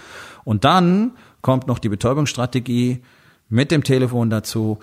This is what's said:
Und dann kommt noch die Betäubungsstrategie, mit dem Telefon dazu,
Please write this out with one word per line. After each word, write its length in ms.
Und 200
dann 480
kommt 260
noch 140
die 80
Betäubungsstrategie, 1120
mit 180
dem 140
Telefon 460
dazu, 520